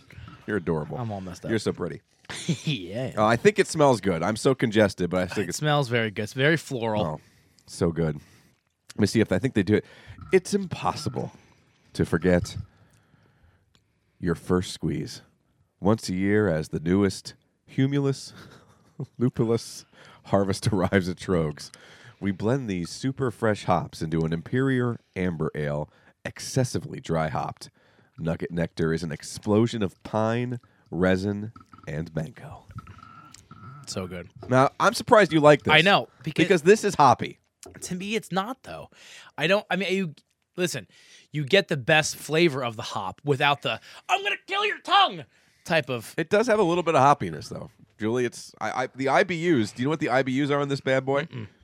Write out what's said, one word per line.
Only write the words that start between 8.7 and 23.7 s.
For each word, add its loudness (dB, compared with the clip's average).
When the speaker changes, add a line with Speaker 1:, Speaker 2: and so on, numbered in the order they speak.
Speaker 1:
Let -4
me 4
see 2
if 2
I 2
think -2
they 2
do 2
it. 2
It's 2
impossible -4
to 0
forget 2
your 0
first -2
squeeze. -6
Once 0
a -2
year, 2
as -2
the -6
newest 0
humulus -2
<laughs> -16
lupulus -2
harvest 2
<laughs> 0
arrives 2
at -6
Trogs, -2
we -2
blend -2
these -4
super -4
fresh 0
hops 0